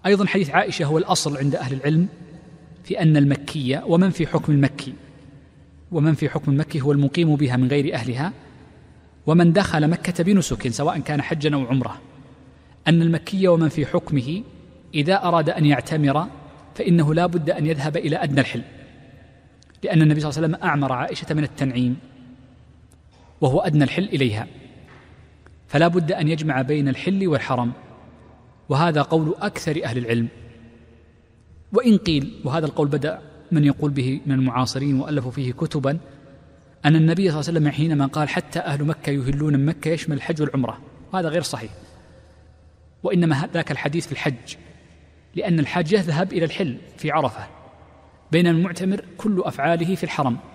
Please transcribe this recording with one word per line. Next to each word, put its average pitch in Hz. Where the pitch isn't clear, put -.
أيضًا 190
حديث 185
عائشة 170
هو 151
الأصل 160
عند 139
أهل 127
العلم 151
في -
أن 156
المكية 143
ومن 175
في 165
حكم 160
المكي، 139
ومن 156
في 147
حكم 147
المكي 147
هو 143
المقيم 147
بها 135
من 127
غير 143
أهلها، 131
ومن 170
دخل 160
مكة 175
بنسك 160
سواء 143
كان 147
حجاً 151
أو 135
عمرة، 123
أن 165
المكي 165
ومن 165
في 143
حكمه 156
إذا 170
أراد 170
أن 160
يعتمر 147
فإنه 170
لا 170
بد 170
أن 175
يذهب 151
إلى 151
أدنى 143
الحل، -
لأن 160
النبي 151
صلى 151
الله 143
عليه 160
وسلم 175
أعمر 143
عائشة -
من 156
التنعيم 127
وهو 143
أدنى 151
الحل 175
إليها، 131
فلا 156
بد 170
أن 135
يجمع 156
بين 143
الحل 185
والحرم، 127
وهذا 151
قول 160
أكثر 175
أهل 123
العلم. 117
وإن 233
قيل، 151
وهذا 156
القول 147
بدأ 147
من 156
يقول 147
به 135
من 139
المعاصرين 131
وألفوا 131
فيه 123
كتباً، 147
أن 151
النبي 165
صلى 151
الله 147
عليه 170
وسلم 147
حينما 147
قال: 143
"حتى -
أهل 147
مكة 151
يهلون 143
من 139
مكة"، 160
يشمل 156
الحج 151
والعمرة، 131
وهذا 175
غير 147
صحيح، 113
وإنما 165
ه-، -
ذاك 165
الحديث 147
في -
الحج، -
لأن 175
الحاج 165
يذهب 175
إلى 165
الحل 143
في 151
عرفة، 135
بين 175
المعتمر 180
كل 208
أفعاله 165
في -
الحرم 135